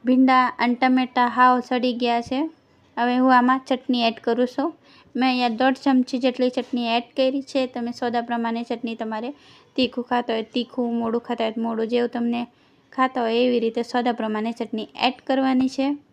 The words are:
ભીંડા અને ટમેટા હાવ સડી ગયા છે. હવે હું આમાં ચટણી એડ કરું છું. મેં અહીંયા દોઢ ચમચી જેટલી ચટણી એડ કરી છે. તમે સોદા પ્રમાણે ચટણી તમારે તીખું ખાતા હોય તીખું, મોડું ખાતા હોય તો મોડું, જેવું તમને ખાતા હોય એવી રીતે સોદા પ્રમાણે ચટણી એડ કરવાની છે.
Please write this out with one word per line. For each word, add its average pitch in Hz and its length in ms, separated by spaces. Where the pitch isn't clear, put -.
ભીંડા 254 420
અને 240 160
ટમેટા 254 520
હાવ 254 340
સડી 247 320
ગયા 233 280
છે. 269 300
હવે 247 200
હું 254 180
આમાં 254 320
ચટણી 254 320
એડ 226 220
કરું 240 240
છું. 285 280
મેં 254 120
અહીંયા 247 200
દોઢ 254 260
ચમચી 262 440
જેટલી 254 320
ચટણી 240 360
એડ 233 160
કરી 262 260
છે. 262 240
તમે 240 260
સોદા 240 280
પ્રમાણે 233 420
ચટણી 233 320
તમારે 226 400
તીખું 247 280
ખાતા 240 280
હોય 220 100
તીખું, 233 560
મોડું 233 220
ખાતા 233 240
હોય 220 80
તો 226 80
મોડું, 226 280
જેવું 240 200
તમને 240 380
ખાતા 262 280
હોય 226 140
એવી 247 260
રીતે 226 220
સોદા 247 300
પ્રમાણે 220 400
ચટણી 220 360
એડ 262 140
કરવાની 262 420
છે. 277 280